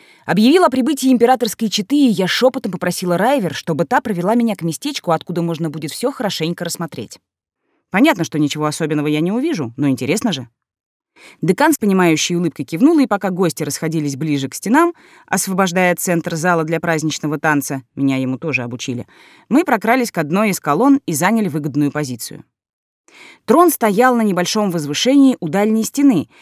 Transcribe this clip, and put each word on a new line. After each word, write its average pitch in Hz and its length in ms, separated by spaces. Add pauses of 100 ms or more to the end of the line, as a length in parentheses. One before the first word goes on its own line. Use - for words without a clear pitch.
(260)
объявил 262 400
о 311 40
прибытии 262 420
императорской 233 580
четы, 214 260
и 277 140
я 185 180
шёпотом 247 440
попросила 175 460
Райвер, 214 360
чтобы - 320
та - 160
провела 196 340
меня 233 200
к - 60
местечку, 170 500
откуда 170 300
можно 165 280
будет 160 220
всё 262 200
хорошенько 175 540
рассмотреть. 160 540 (680)
Понятно, 202 340
что 151 160
ничего 151 260
особенного 151 420
я 151 120
не 175 120
увижу, 220 460
но 143 120
интересно 147 420
же. 131 160 (920)
Декан 277 320
с - 40
понимающей 180 580
улыбкой 165 300
кивнула, 277 360
и 247 60
пока 196 240
гости 170 320
расходились 156 520
ближе 143 320
к - 80
стенам, 320 380 (340)
освобождая 185 680
центр 170 400
зала 165 280
для 160 160
праздничного 156 580
танца, 143 460 (120)
меня 135 220
ему 131 200
тоже 127 260
обучили, 120 440 (420)
мы 320 160
прокрались 233 460
к - 60
одной 185 340
из 170 100
колонн 247 440
и 175 80
заняли 196 360
выгодную 143 420
позицию. 127 540 (1000)
Трон 330 260
стоял 240 440
на 233 60
небольшом 196 500
возвышении 220 680
у 165 100
дальней 220 340
стены, 262 460 (120)